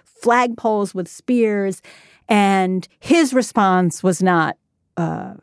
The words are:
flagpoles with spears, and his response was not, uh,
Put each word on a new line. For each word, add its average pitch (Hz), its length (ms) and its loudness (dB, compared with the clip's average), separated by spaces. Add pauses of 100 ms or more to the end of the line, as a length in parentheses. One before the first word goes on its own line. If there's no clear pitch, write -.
(240)
flagpoles 233 720 0
with 180 140 -8
spears, 208 720 -2 (480)
and 190 580 2 (140)
his 302 320 2
response 190 680 0
was 185 220 0
not, 170 320 0 (400)
uh, 165 480 -6